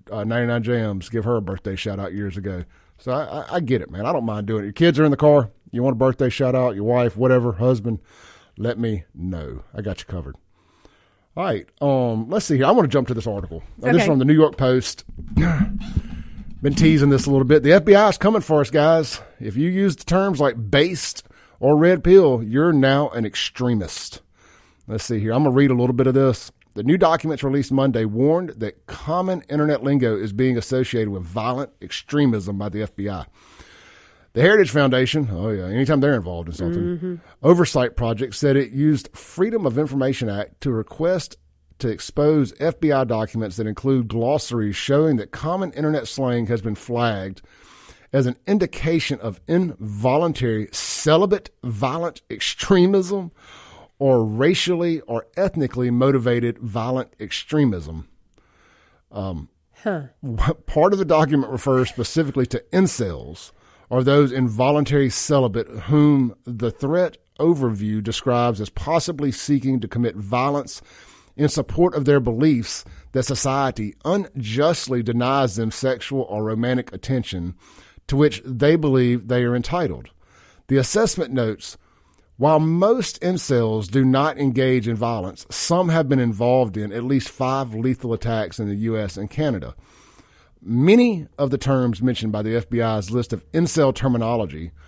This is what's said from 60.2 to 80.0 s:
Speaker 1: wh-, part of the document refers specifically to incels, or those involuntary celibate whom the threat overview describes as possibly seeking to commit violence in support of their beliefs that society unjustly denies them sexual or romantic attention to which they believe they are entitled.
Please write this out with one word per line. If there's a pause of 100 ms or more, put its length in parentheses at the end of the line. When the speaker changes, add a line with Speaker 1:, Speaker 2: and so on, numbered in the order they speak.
Speaker 1:
wh-,
part
of
the
document
refers
specifically
to
incels, (380)
or
those
involuntary
celibate
whom (100)
the
threat (200)
overview
describes
as
possibly
seeking
to
commit
violence (560)
in
support
of
their
beliefs (280)
that
society (100)
unjustly
denies
them
sexual
or
romantic
attention (520)
to
which
they
believe
they
are
entitled. (580)